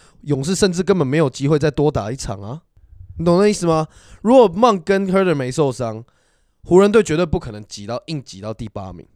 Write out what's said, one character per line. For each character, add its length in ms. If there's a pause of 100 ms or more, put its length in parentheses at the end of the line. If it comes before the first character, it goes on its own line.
(240)
勇 200
士 100
甚 200
至 100
根 140
本 100
没 80
有 140
机 180
会 100
再 140
多 180
打 220
一 40
场 260
啊， 220 (540)
你 60
懂 160
那 80
意 60
思 120
吗？ 220 (340)
如 140
果 160
Monk 300
跟 280
Herder 240
没 160
受 220
伤， 320 (600)
湖 180
人 100
队 100
绝 140
对 100
不 140
可 140
能 100
挤 240
到， 200
硬 140
挤 200
到 120
第 140
八 240
名， 240